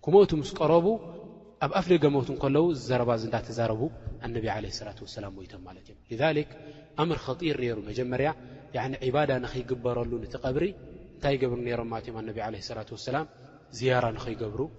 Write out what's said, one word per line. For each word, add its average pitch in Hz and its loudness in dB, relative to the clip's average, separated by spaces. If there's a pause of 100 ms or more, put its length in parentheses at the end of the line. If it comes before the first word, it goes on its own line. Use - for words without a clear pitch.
كموت 180 10
مسقربوا 170 4 (640)
أب 143 0
أفدق 175 4
موت 139 4
كله 147 4
زربا 123 2
زندا 113 -2
تزاربوا 113 -2 (340)
النبي 113 -4
عليه 104 -4
الصلاة 104 -10
والسلام 98 -12
ويتم 92 -16
مالتهم. 92 -20 (140)
لذلك 147 2 (500)
أمر 160 2
خطير 139 -2
نيرو 117 -2
مجمريا، 123 -2 (400)
يعني 131 -2
عبادة 135 2
نخي 123 -6
قبر 120 -2
اللون 117 -4
تقبري، 151 -2 (420)
انتاي 143 2
قبر 123 0
نيرو 120 -2
ماتم 113 -8
النبي 110 -6
عليه 107 -6
الصلاة 110 -10
والسلام، 131 -4 (440)
زيارة 123 2
نخي 110 -6
قبرو 113 -4